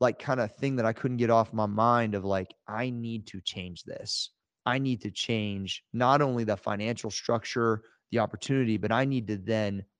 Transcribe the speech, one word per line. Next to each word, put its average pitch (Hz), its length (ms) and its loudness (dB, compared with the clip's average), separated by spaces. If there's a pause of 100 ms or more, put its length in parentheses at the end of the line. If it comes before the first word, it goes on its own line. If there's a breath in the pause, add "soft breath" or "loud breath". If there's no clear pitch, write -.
like, 123 180 4
kinda 127 300 0
thing 135 280 -2
that 113 100 2
I 113 60 4
couldn't 127 260 -2
get 117 120 4
off 113 220 6
my 110 140 0
mind 113 480 4
of, 98 100 -2
like, 98 300 -2 (140)
"I 113 220 -4
need 117 380 -6
to 95 120 -12
change 90 440 -10
this. - 460 -8 (360)
I 123 120 2
need 131 240 0
to 104 80 -6
change 101 800 -4
not 131 300 4
only 123 220 0
the 104 120 0
financial 110 540 -4
structure, 113 720 0 (280 soft breath)
the 117 100 0
opportunity, 113 560 0
but 101 160 0
I 123 120 4
need 131 240 -2
to 107 80 -2
then 101 480 -2 (160)